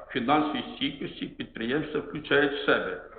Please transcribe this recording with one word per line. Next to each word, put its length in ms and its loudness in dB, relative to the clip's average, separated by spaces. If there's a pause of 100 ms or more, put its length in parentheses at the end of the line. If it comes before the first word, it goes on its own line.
(100)
фінансової 640 2
стійкості 500 -6
підприємства 760 -4
включають 520 2
в 120 -4
себе. 540 0